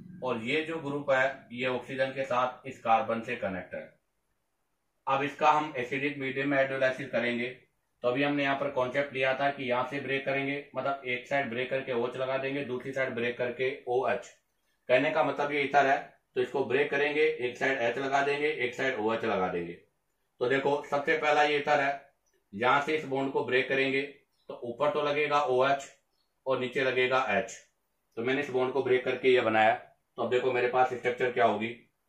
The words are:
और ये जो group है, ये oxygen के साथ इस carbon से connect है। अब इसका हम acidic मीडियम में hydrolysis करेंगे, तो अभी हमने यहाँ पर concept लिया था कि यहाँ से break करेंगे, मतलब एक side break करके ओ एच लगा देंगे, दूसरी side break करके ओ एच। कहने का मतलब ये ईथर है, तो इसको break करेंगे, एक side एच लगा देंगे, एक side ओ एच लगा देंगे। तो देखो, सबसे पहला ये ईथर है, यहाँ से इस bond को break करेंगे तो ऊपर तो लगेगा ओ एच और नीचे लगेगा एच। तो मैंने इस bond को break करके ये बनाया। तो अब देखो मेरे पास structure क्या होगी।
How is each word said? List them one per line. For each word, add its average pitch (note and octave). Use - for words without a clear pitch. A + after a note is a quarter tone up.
और A#2+
ये C#3+
जो D#3+
group C#3+
है, C3
ये B2+
oxygen C3
के C3+
साथ B2
इस B2+
carbon A2+
से A#2+
connect F#2
है। -
अब C#3
इसका C#3
हम D#3
acidic C#3
मीडियम C3+
में C#3
hydrolysis C3+
करेंगे, A#2+
तो A#2+
अभी C3+
हमने C#3+
यहाँ C#3
पर C3+
concept B2+
लिया C3
था C#3
कि C#3
यहाँ B2
से C#3
break C3+
करेंगे, C#3
मतलब C3+
एक B2
side C#3
break B2+
करके C3
ओ A#2
एच A#2+
लगा C3
देंगे, C3+
दूसरी B2
side C3
break A#2
करके B2+
ओ B2
एच। -
कहने C3+
का D#3+
मतलब C#3+
ये D3
ईथर C3+
है, C3+
तो B2+
इसको C3
break B2+
करेंगे, D3
एक B2
side C3+
एच A#2+
लगा C#3
देंगे, C#3+
एक A#2+
side C3
ओ A2
एच A2+
लगा F#2+
देंगे। F2
तो B2
देखो, C#3
सबसे D3
पहला D3+
ये D3
ईथर D3
है, -
यहाँ B2
से D#3
इस D3
bond C3+
को C#3
break B2
करेंगे C3+
तो C3
ऊपर C#3+
तो D3
लगेगा D3
ओ B2+
एच C#3
और C3
नीचे B2+
लगेगा B2+
एच। G2
तो A#2
मैंने C3+
इस B2+
bond B2+
को C3+
break B2+
करके C3
ये B2
बनाया। A2
तो -
अब A2+
देखो B2
मेरे B2
पास B2+
structure B2
क्या A#2+
होगी। G#2+